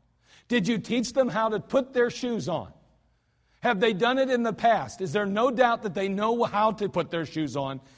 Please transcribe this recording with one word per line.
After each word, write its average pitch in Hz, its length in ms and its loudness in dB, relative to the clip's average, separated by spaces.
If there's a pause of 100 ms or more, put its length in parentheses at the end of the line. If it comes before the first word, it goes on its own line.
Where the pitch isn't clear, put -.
(480)
Did 226 200 2
you 226 120 0
teach 233 340 -2
them 262 160 2
how 220 200 0
to 214 100 -2
put 254 340 -2
their 240 160 2
shoes 226 400 -4
on? 117 240 -6 (880)
Have 233 180 2
they 226 140 4
done 233 240 2
it 269 140 0
in 240 100 2
the 226 120 0
past? 190 480 0
Is 160 120 -4
there 208 140 0
no 220 240 2
doubt 233 320 2
that 190 100 -6
they 196 160 -2
know 220 340 0
how 214 280 2
to 208 180 -4
put - 220 -2
their 165 140 -2
shoes 143 300 -4
on? 135 240 -4 (180)